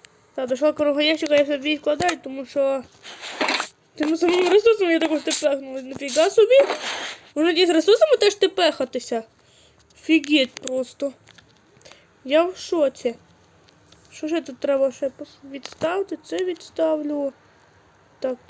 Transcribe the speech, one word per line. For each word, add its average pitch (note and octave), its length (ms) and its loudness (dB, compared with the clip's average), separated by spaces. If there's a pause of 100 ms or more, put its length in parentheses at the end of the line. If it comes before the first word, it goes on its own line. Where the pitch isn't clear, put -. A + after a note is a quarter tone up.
(340)
Та, C4 120 -6
до B3+ 100 -2
шалкерового D4 440 0
ящика D4+ 340 0
я C#4+ 120 4
собі C#4+ 240 -4
відкладаю, D4+ 540 -2
тому C4+ 220 -12
що C4+ 360 -2 (1120)
тим D#4 220 -2
самим F4 320 2
ресурсом G#4 420 4
я E4 80 2
також D#4 240 0
тепехнула. C4+ 600 -4
Нафіга C#4 480 -2
собі? A4+ 280 6 (760)
Можна D#4+ 160 2
із E4+ 200 2
ресурсами A4 460 4
теж G4+ 180 2
тепехатися? C#4+ 880 -2 (720)
Офігеть D4 580 0
просто. C4 600 -8 (1120)
Я D4+ 200 4
в F4+ 120 -6
шоці. C4+ 580 -2 (960)
Що - 160 -10
ще D#4+ 120 -2
тут B3+ 180 -16
треба C4+ 340 0
ще C#4 140 -8
пос-, C#4 440 -14
відставити? D#4+ 720 -6
Це F4+ 200 -6
відставлю. D4+ 880 -4 (880)
Так, B3+ 160 -6 (140)